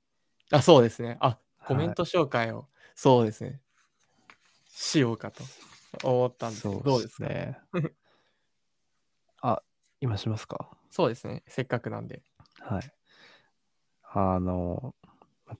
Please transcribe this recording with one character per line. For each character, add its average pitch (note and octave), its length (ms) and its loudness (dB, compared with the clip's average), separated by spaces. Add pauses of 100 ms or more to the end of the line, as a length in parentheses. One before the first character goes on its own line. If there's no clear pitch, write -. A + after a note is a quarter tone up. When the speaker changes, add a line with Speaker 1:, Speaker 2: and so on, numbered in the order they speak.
(500)
Speaker 1:
あ、 C#3+ 120 6
そ D#3+ 160 10
う A#2+ 40 10
で A2+ 60 4
す A2+ 140 -6
ね。 A#2 180 -8
あ、 C3+ 80 4
Speaker 2:
は A#2 60 2 (300)
い。 - 20 -16
Speaker 1:
コ C3+ 80 -2
メ D3 120 0
ン - 80 -4
ト E3+ 120 -2
紹 D#3+ 220 2
介 A#2 240 0
を、 A2+ 140 -12 (280)
そ B2+ 260 6
う A2+ 60 4
で G#2+ 60 -4
す - 120 -12
ね。 C#3+ 160 -12 (1080)
し - 320 0
よ A#2 120 2
う A2 60 -6
か G#2+ 120 -12
と - 120 -18 (600)
思 B2+ 260 2
っ B2 60 -10
た A#2+ 140 -8
ん A2 40 -8
で G#2+ 40 -12
す G#2 60 -12
け G#2 60 -6
ど、 G2 140 -6
Speaker 2:
そ C3 200 2
う - 20 -6
っ A2 40 -10
す - 140 -14
ね。 - 360 -8 (140)
Speaker 1:
ど F#3 80 -4
う - 20 -2
で C#3+ 60 -4
す - 60 -14
か？ - 20 -20 (1500)
<laughs> - 0 -
Speaker 2:
あ、 B2 200 -2 (380)
今 A#2 160 -2
し A2+ 140 -4
ま G#2+ 80 -4
す - 100 -14
か？ - 220 -10 (180)
Speaker 1:
そ - 180 0
う - 40 0
で A#2 40 -6
す - 120 -12
ね。 - 200 -10
せ - 160 -6
っ - 40 -6
か A#2+ 140 -2
く A2+ 100 -10
な A2 100 -8
ん A#2 80 -12
で。 - 140 -16 (380)
Speaker 2:
は F#2+ 200 -6
い。 - 120 -14 (1300)
あ F#2 220 0
の、 F2+ 540 -6 (640)